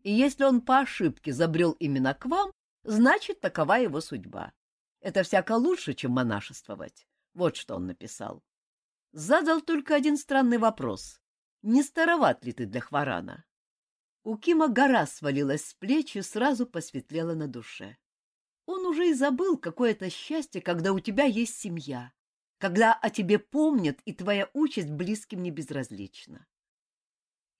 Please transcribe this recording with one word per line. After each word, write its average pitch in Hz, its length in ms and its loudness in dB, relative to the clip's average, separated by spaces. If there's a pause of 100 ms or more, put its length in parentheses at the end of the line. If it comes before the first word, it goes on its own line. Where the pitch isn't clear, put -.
и 196 80 -4
если 262 340 4
он 254 180 4
по 262 160 4
ошибке 165 540 -2
забрел 165 400 2
именно 139 420 0
к - 120 -14
вам, 381 240 0 (320)
значит, 254 580 4
такова 175 380 2
его 165 220 0
судьба. 92 520 -12 (480)
Это 190 220 -2
всяко 190 300 2
лучше, 254 420 0
чем 123 180 -2
монашествовать". 110 920 -4 (280)
Вот 175 200 0
что - 220 -10
он 90 100 -6
написал. 98 560 -12 (680)
Задал 294 480 2
только 311 340 -2
один 294 220 2
странный 262 420 2
вопрос. 180 640 -2 (420)
"Не 233 200 4
староват 320 600 2
ли 120 80 -8
ты 117 140 -8
для 110 140 -6
хварана?" 127 640 -4 (800)
У 220 120 -4
Кима 311 320 4
гора 247 380 4
свалилась 143 600 -2
с - 80 -16
плеч 269 420 -2
и 196 60 -6
сразу 240 440 -2
посветлело 165 680 -6
на 156 120 -4
душе. 117 520 -14 (680)
Он 370 200 -4
уже 349 240 2
и 302 40 4
забыл, 285 440 2
какое 220 340 0
это 185 180 -6
счастье, 294 500 -8
когда 175 320 -2
у 190 80 0
тебя 233 240 0
есть 233 340 0
семья, 135 540 -10 (480)
когда 196 320 4
о - 160 0
тебе 208 300 2
помнят, 262 640 0
и - 80 -10
твоя 202 400 -2
участь 226 380 -2
близким 180 520 -6
не 180 80 -4
безразлична. 127 960 -10 (1120)